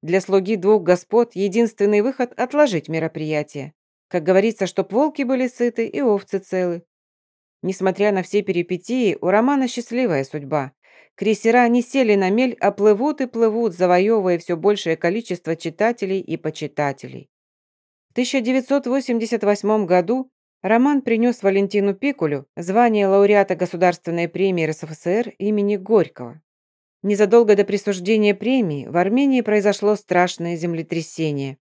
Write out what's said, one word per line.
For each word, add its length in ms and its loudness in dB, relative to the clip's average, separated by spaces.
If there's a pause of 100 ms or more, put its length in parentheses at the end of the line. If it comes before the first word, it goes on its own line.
Для 180 0
слуги 360 0
двух 260 2
господ 520 2
единственный 680 0
выход — 360 -4
отложить 500 0
мероприятие. 840 -6 (360)
Как 160 -4
говорится, 420 2
чтоб 260 -4
волки 300 0
были 240 0
сыты 400 -4
и 160 -4
овцы 360 0
целы. 440 -4 (800)
Несмотря 500 0
на 100 -2
все 200 -2
перипетии, 800 -2
у 80 -2
романа 400 2
счастливая 560 -2
судьба. 480 -6 (420)
Крейсера 540 2
не 120 2
сели 360 2
на 120 2
мель, 320 0
а 120 0
плывут 500 2
и 40 -2
плывут, 480 -2
завоевывая 640 2
все 200 -4
большее 380 0
количество 600 -4
читателей 640 -2
и 160 -8
почитателей. 920 -8 (800)
В 40 -20
тысяча 260 0
девятьсот 460 0
восемьдесят 580 -2
восьмом 420 0
году 440 0 (320)
роман 380 2
принес 420 0
Валентину 520 2
Пикулю 600 -4
звание 520 2
лауреата 480 4
Государственной 720 -2
премии 360 0
Р 100 -2
С 80 -10
Ф 100 -12
С 140 -10
Р 220 0 (100)
имени 380 -2
Горького. 680 -2 (600)
Незадолго 540 4
до 80 2
присуждения 720 0
премии 520 -2
в 120 -4
Армении 420 2
произошло 560 2
страшное 600 -2
землетрясение. 1080 -4